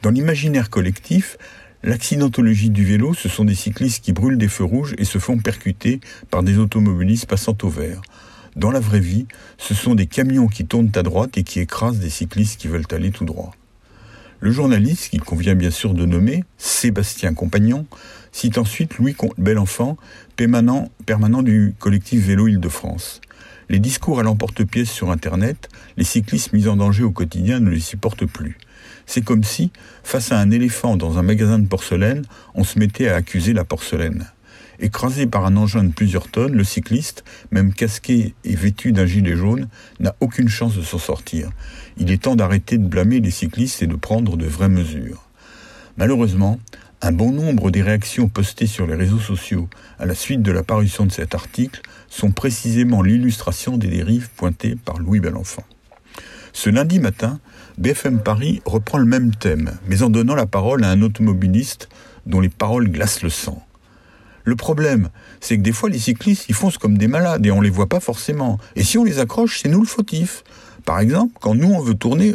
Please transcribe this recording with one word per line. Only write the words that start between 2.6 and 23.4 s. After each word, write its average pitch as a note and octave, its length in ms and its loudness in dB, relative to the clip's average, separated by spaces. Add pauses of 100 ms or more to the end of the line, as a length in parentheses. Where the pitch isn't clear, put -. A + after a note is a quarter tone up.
du G2+ 120 4
vélo, G#2+ 300 2
ce G#2+ 160 -4
sont G#2+ 160 0
des G#2 80 4
cyclistes - 500 -4
qui F#2 100 0
brûlent A#2+ 260 2
des G#2+ 80 2
feux G2 160 -2
rouges B2+ 340 -2
et G#2 80 0
se G2 140 -2
font B2 180 -2
percuter A2 640 -2 (320)
par F2+ 100 0
des G2 160 4
automobilistes G#2 680 2
passant G2+ 340 -2
au F#2+ 80 0
vert. D#2+ 320 -6 (540)
Dans F2+ 160 0
la C3+ 80 0
vraie G#2 200 2
vie, G2 280 0 (320)
ce - 160 -4
sont - 180 0
des - 140 4
camions C3 400 2
qui G#2 180 -2
tournent A2+ 300 2
à F#2 80 0
droite F#2+ 340 -2
et G2 60 0
qui - 160 -6
écrasent A2 400 -2
des F2 100 -4
cyclistes G#2 500 -4
qui - 80 -8
veulent D#2+ 240 -4
aller F2 200 -2
tout F#2 140 -6
droit. E2+ 260 -8 (880)
Le - 120 2
journaliste, D3+ 580 2
qu'il - 120 -2
convient F2 340 0
bien F2 160 2
sûr G2+ 220 -2
de F2 120 0
nommer, G#2 380 2 (140)
Sébastien G2+ 760 -2
Compagnon, G#2+ 540 0 (440)
cite A#2+ 280 -2
ensuite A#2+ 380 -4
Louis C3+ 180 0
Con-, - 240 -4
Belenfant, G#2+ 580 0 (380)
permanent, A#2+ 560 2 (160)
permanent A2 340 2
du G#2+ 380 4
collectif G2+ 440 0
Vélo G2 240 4
Île-de-France. F2 720 -4 (480)